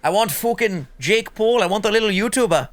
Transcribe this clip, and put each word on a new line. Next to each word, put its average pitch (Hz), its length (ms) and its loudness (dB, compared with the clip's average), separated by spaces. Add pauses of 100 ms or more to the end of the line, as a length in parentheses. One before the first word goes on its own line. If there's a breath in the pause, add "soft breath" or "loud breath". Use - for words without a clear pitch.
I 151 80 0
want 208 200 2
fucking 214 580 -2 (100)
Jake 208 360 -2
Paul. 226 280 2
I 185 40 2
want 208 160 -2
the 220 80 0
little 220 200 0
YouTuber. 196 640 0